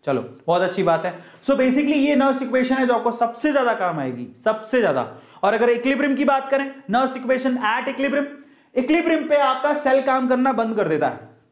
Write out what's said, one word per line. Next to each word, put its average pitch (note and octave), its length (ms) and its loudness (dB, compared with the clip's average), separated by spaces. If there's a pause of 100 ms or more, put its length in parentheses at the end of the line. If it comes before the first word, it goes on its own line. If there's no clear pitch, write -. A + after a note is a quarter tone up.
चलो, C3 180 -2 (240)
बहुत F3 140 2
अच्छी F#3 220 -2
बात E3 220 0
है। F3 80 -6 (300)
So C#4 120 2
basically C4+ 420 2
ये C#4+ 180 2
Nernst C4 280 2
equation B3+ 320 0
है C4 120 0
जो B3 60 2
आपको A#3 180 0
सबसे A#3 400 -2
ज्यादा B3+ 220 2
काम F3 260 -2
आएगी, B2 360 -6
सबसे A3 460 -2
ज्यादा। C3+ 260 0 (360)
और G3+ 100 2
अगर A3+ 160 2
equilibrium C4 460 0
की C#4+ 100 0
बात C4+ 240 0
करें, C#4 200 0 (220)
Nernst B3+ 260 0
equation B3+ 400 -2 (120)
at B3 180 -2
equilibrium, C#4 380 -2 (500)
equilibrium D#4 540 2
पे D4 80 4
आपका C#4 380 2
cell C4+ 260 2
काम C4 260 0
करना B3+ 260 2
बंद A3 220 0
कर G3+ 120 0
देता D3+ 220 0
है। - 200 -12 (220)